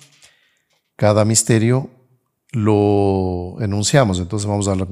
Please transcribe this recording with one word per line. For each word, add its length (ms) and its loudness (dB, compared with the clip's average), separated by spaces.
cada 280 2
misterio 640 0
lo 1080 0
enunciamos. 580 0
Entonces 280 -6
vamos 220 -2
a 60 0
la-, 180 -4